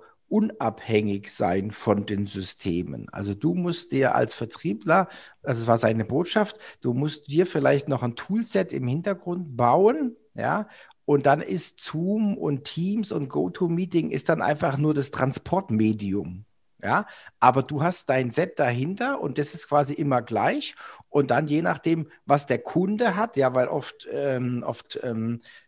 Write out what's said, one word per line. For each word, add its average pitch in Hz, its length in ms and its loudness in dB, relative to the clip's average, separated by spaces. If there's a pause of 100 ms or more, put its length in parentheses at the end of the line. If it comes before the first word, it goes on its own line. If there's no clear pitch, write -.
(280)
unabhängig 110 1080 0
sein 98 380 0
von 104 340 2
den 104 200 -2
Systemen.“ 87 840 -4
Also 101 240 -6
du 151 200 -2
musst 175 380 -2
dir 135 240 2
als - 180 2
Vertriebler, 175 760 0 (340)
also 117 180 -2
es 113 60 -2
war 117 100 6
seine 113 280 2
Botschaft, 170 520 0 (240)
du 123 120 0
musst 143 340 -4
dir 160 180 2
vielleicht 139 440 2
noch 131 120 0
ein 120 140 -2
Toolset 196 580 -2
im 131 140 -4
Hintergrund 175 680 -4
bauen, 202 600 4 (180)
ja, 151 340 -2 (400)
und 143 200 4
dann 147 140 4
ist - 400 -6
Zoom 202 540 -2
und 143 280 -2
Teams 196 480 -2
und 143 180 -4
GoToMeeting 175 800 0
ist - 180 -2
dann 165 140 2
einfach 143 380 0
nur 151 160 4
das 139 160 -2
Transportmedium, 110 1300 0 (380)
ja, 139 220 0 (340)
aber 127 220 6
du 139 220 -4
hast 180 260 -2
dein 131 220 2
Set 165 260 0
dahinter 175 640 0
und 139 160 -4
das 147 160 -4
ist - 160 -10
quasi 147 240 2
immer 139 300 0
gleich 135 500 -2 (340)
und 139 220 2
dann 143 180 2
je 147 140 2
nachdem, 165 460 0 (180)
was 143 220 4
der 120 100 2
Kunde 196 580 0
hat, 214 220 -2
ja, 131 160 4
weil 127 140 2
oft, - 440 -6
ähm, 127 540 -2
oft, - 380 -8
ähm, 117 380 -4 (260)